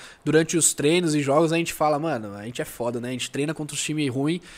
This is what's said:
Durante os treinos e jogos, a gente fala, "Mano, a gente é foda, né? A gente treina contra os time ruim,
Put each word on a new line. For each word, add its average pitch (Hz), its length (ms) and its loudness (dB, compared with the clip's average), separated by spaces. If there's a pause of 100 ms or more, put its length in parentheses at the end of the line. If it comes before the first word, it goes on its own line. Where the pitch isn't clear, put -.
(240)
Durante 160 320 4
os 156 160 4
treinos 160 420 2
e 151 60 2
jogos, 156 320 4
a 165 60 2
gente 170 160 -2
fala, 151 240 2
"Mano, 123 360 -4
a 101 100 -12
gente 123 180 -8
é - 20 -2
foda, 120 340 -6
né? 120 100 -6
A 127 40 -4
gente 123 180 -6
treina 147 220 -2
contra 151 220 -8
os 139 80 -4
time 151 260 -2
ruim, 143 320 0 (180)